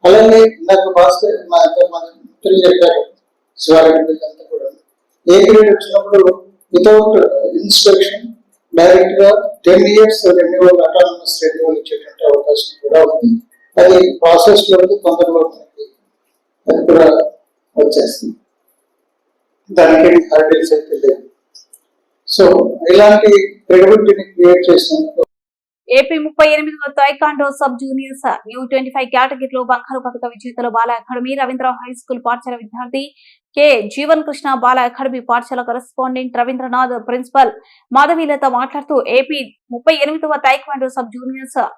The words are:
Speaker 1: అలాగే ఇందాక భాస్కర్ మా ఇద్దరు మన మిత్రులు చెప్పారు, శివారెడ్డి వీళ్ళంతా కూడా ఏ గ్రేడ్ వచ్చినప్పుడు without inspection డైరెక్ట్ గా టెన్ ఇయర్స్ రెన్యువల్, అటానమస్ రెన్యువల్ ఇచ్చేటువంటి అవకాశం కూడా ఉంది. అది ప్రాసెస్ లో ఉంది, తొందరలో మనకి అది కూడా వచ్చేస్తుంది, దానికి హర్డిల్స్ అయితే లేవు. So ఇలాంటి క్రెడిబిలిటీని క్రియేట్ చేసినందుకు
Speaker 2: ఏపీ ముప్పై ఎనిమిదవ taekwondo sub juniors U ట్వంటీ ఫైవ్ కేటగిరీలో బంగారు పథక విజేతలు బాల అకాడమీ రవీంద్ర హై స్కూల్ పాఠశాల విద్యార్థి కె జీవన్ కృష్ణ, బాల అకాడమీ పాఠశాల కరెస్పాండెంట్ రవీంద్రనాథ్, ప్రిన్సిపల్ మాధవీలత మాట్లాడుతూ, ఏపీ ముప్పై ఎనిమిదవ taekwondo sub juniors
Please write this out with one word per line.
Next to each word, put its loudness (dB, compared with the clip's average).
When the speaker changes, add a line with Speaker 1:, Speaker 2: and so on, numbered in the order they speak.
Speaker 1:
అలాగే 6
ఇందాక 0
భాస్కర్ 0
మా 0
ఇద్దరు 2
మన -10
మిత్రులు -4
చెప్పారు, 2
శివారెడ్డి 2
వీళ్ళంతా -8
కూడా -10
ఏ 4
గ్రేడ్ 6
వచ్చినప్పుడు 0
without 4
inspection 0
డైరెక్ట్ 4
గా 2
టెన్ 4
ఇయర్స్ 2
రెన్యువల్, 2
అటానమస్ -2
రెన్యువల్ -2
ఇచ్చేటువంటి -14
అవకాశం -2
కూడా 4
ఉంది. -2
అది 4
ప్రాసెస్ 2
లో 4
ఉంది, 0
తొందరలో 0
మనకి -8
అది -2
కూడా 4
వచ్చేస్తుంది, -4
దానికి 4
హర్డిల్స్ 2
అయితే -4
లేవు. -2
So 2
ఇలాంటి 4
క్రెడిబిలిటీని 4
క్రియేట్ 2
చేసినందుకు -2
Speaker 2:
ఏపీ 0
ముప్పై 0
ఎనిమిదవ -6
taekwondo -4
sub -6
juniors -10
U -14
ట్వంటీ -6
ఫైవ్ -8
కేటగిరీలో -6
బంగారు -8
పథక -12
విజేతలు -12
బాల -6
అకాడమీ -10
రవీంద్ర -8
హై -10
స్కూల్ -14
పాఠశాల -8
విద్యార్థి -14
కె 0
జీవన్ -4
కృష్ణ, -8
బాల -2
అకాడమీ -8
పాఠశాల -8
కరెస్పాండెంట్ -10
రవీంద్రనాథ్, -6
ప్రిన్సిపల్ -2
మాధవీలత -2
మాట్లాడుతూ, -6
ఏపీ -6
ముప్పై -2
ఎనిమిదవ -6
taekwondo -4
sub -10
juniors -10